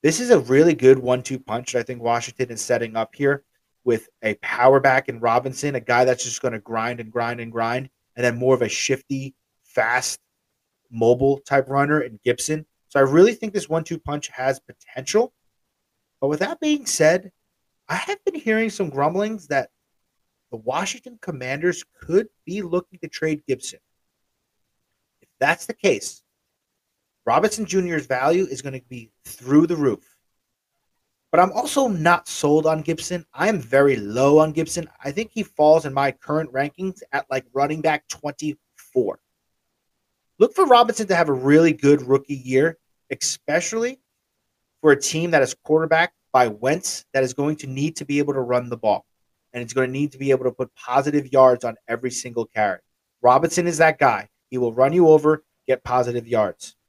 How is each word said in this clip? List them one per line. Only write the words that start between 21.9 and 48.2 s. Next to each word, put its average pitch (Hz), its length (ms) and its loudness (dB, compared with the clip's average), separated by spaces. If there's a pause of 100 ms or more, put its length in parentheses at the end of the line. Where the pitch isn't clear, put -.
could 202 280 -2 (180)
be 196 160 -8
looking 175 380 -6
to 165 80 -14
trade 156 380 -6
Gibson. - 340 -8 (1400)
If - 80 -20 (100)
that's 147 280 2
the 220 80 -10
case, - 480 -2 (1040)
Robinson 196 400 0
Junior's 175 400 -2
value 156 400 0
is 131 160 -12
gonna 131 260 -12
be 117 220 -18 (140)
through 143 420 2
the 170 100 -4
roof. 135 400 -4 (1120)
But 165 100 4
I'm 185 120 4
also 269 360 -2
not 170 380 2
sold 151 380 0
on 160 160 0
Gibson. 165 540 -8
I 175 160 0
am 202 80 -2
very 135 380 4
low 131 420 2
on 156 140 4
Gibson. 160 360 -6 (160)
I 143 80 -8
think 220 180 -8
he 220 120 -8
falls 151 420 4
in 139 80 -8
my 139 180 0
current 151 400 -6
rankings 147 520 -6 (100)
at, 139 180 -6
like, 131 220 -4
running 147 300 -2
back 151 260 -2
twenty-four. - 1120 -8 (1160)
Look 240 160 2
for 381 100 2
Robinson 233 440 4
to 190 60 2
have 170 140 2
a 143 60 2
really 147 400 4
good 143 260 4
rookie 135 340 0
year, 131 440 -2 (320)
especially 226 880 -6 (800)
for 156 120 6
a 139 80 4
team 165 320 -4
that 147 100 4
is 123 120 -2 (120)
quarterbacked 160 480 2 (180)
by 123 160 4
Wentz 123 640 -4
that 135 120 2
is 127 100 -4
going 147 220 -2
to 139 100 -16
need 139 300 -4
to 147 100 -12
be 143 140 0